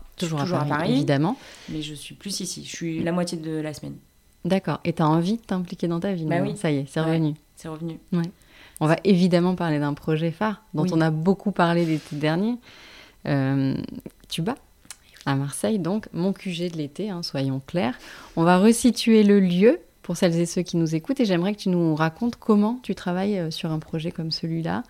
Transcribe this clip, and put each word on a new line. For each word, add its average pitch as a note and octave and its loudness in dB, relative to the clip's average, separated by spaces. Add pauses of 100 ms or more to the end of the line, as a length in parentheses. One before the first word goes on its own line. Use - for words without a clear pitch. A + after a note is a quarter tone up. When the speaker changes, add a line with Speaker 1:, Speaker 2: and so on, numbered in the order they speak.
(160)
Speaker 1:
toujours D#3+ -4
Speaker 2:
Je C#3 0
suis F3+ -2
Speaker 1:
à D#3+ 2
Speaker 2:
toujours D3 0
à D3 0
Speaker 1:
Paris, E3 -2
Speaker 2:
Paris, A#3 2
Speaker 1:
évidemment. D3 2 (340)
Speaker 2:
mais D#3 -6
je D3+ -10
suis C#3+ -16
plus G3 -10
ici. F3 -8
Je - -12
suis E3 -4
la E3+ -2
moitié F3 -2
de D#3 -6
la D3+ -6
semaine. C#3+ -14 (480)
Speaker 1:
D'accord. F3 0
Et E3+ 0
t'as D#3+ 2
envie E3+ 2
de - -12
t'impliquer F#3 -4
dans E3+ -2
ta G3 -2
ville, D#3+ -4
Speaker 2:
Bah E3+ 0
Speaker 1:
non ? F#3+ -2
Speaker 2:
oui. D#3 -6
Speaker 1:
Ça E3 -2
y D3 0
est, C#3 -4
c'est D#3+ -4
Speaker 2:
Ouais. D#3+ 0
Speaker 1:
revenu. D#3+ 0 (220)
Speaker 2:
C'est - -14
revenu. D#3+ -10 (140)
Speaker 1:
Ouais. E3+ 2 (580)
On D#3 0
va D#3+ 4
évidemment F3+ 4
parler E3 -2
d'un D3 0
projet D#3+ -2
phare G#3 -4 (120)
dont D3+ 0
Speaker 2:
Oui. F#3 0
Speaker 1:
on D#3+ 2
a D#3+ 4
beaucoup F#3 0
parlé E3+ 2
l'été D#3 -4
dernier. E3+ 0 (680)
Euh, C3+ 0 (540)
tu - -6
bats A#3+ -4 (680)
à C#3 0
Marseille, E3 -2
donc F#3 -2
mon F3+ 0
Q F#3+ -8
G F3 -4
de E3 -8
l'été, D#3 -6
hein, E3+ -6
soyons C3+ -2
clairs. G#3+ -2 (420)
On E3 2
va F3+ 6
resituer A3+ 6
le G3+ 8
lieu F#3+ 6 (240)
pour F3 -6
celles E3+ 4
et E3+ 4
ceux E3+ -4
qui F3 -2
nous D#3+ 2
écoutent D#3+ -2
et A#3+ 4
j'aimerais F#3+ 0
que G#3 -18
tu F#3+ 0
nous E3+ 2
racontes D#3+ -2
comment G#3+ 2
tu F#3+ -6
travailles, F#3+ -2
euh, D#3+ -4
sur D#3+ -6
un D#3 -2
projet D#3+ -6
comme E3 -6
celui-là, E3+ -4